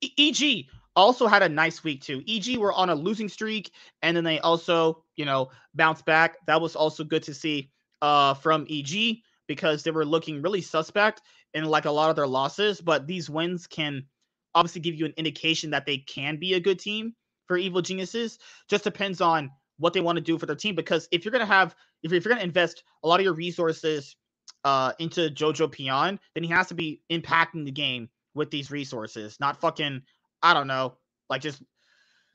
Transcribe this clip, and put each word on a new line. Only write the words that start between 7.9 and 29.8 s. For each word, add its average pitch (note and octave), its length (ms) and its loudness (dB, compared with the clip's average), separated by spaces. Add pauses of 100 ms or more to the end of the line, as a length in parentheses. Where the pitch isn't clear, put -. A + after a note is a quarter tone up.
uh, C#3+ 320 4
from D#3 340 0
E D3 160 -6
G A3 400 -2 (240)
because D3+ 340 -2
they E3 80 -2
were D#3 140 0
looking D#3 380 -2
really F#3+ 180 -2
suspect G3+ 640 0 (320)
in, D#3 100 -4
like, D3+ 220 2
a D3+ 40 0
lot D3+ 180 4
of D#3 60 4
their D3 140 0
losses. E3 520 0
But D#3 280 0
these E3+ 200 -8
wins E3+ 380 -4
can C#3+ 400 -8 (480)
obviously E3+ 260 2
give D#3+ 140 -4
you D#3 120 -2
an D3 100 -6
indication D#3+ 540 -2
that C#3+ 160 -2
they C#3+ 120 -2
can C#3+ 400 -8
be F#3 160 -2
a F3+ 60 0
good F#3 180 0
team A3 360 -8 (340)
for F3+ 80 0
Evil F#3 260 -2
Geniuses. F#3 560 -6 (300)
Just G3+ 160 0
depends G3 360 -4
on D#3+ 300 2 (280)
what E3+ 140 2
they F#3 80 0
wanna E3+ 200 0
do E3 180 0
for - 80 -10
their D3+ 80 -2
team, G3+ 220 -6
because D#3+ 340 -2
if - 140 -2
you're G#3+ 80 -6
gonna A#3+ 120 2
have, F#3+ 300 4 (300)
if, D#3+ 80 -4
if F3 120 2
you're G#3+ 80 4
gonna A3+ 120 -2
invest E3+ 400 0 (180)
a D#3 60 -2
lot F3 100 6
of G3 60 2
your F3+ 100 2
resources, D#3+ 800 -2 (500)
uh, C3 360 2
into E3 280 -2
Jojo D3+ 420 0
Pion, D3 500 -2 (140)
then E3 100 -4
he E3 60 -4
has F3+ 180 2
to F3 60 -12
be E3 360 -6
impacting E3 540 0
the C#3 80 -8
game C3 360 -6 (260)
with C#3+ 180 -4
these C#3 180 -8
resources, A#2 680 -10
not C#3 200 -2
fucking, D3+ 420 -4 (380)